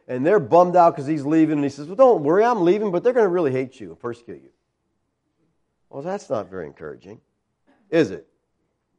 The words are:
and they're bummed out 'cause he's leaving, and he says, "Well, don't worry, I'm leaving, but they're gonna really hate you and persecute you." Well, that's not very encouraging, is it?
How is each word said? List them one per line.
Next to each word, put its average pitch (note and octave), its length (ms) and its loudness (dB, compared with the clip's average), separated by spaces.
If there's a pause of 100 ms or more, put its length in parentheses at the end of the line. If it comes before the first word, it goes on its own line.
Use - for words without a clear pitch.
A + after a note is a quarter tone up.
and B2+ 180 -4
they're F3 140 2
bummed E3+ 360 4
out E3+ 200 4
'cause C#3+ 100 -10
he's D3 200 -4
leaving, D#3 320 2
and C#3+ 60 -2
he C#3 60 -2
says, D3 180 -14
"Well, F#3+ 80 -14
don't A3+ 280 4
worry, F3 200 2
I'm A#3 200 0
leaving, G3+ 280 0
but E3+ 120 -2
they're B3 100 0
gonna A3+ 140 2
really E3+ 240 -2
hate C3 280 -6
you F#2+ 100 -16
and E2 100 -20
persecute G2+ 420 -14
you." C2+ 80 -20 (1400)
Well, C#3 120 -16
that's F#3+ 280 -10
not G#2 200 -6
very F#2 160 -12
encouraging, D2 560 -18 (680)
is D3 180 2
it? E2+ 180 -14 (720)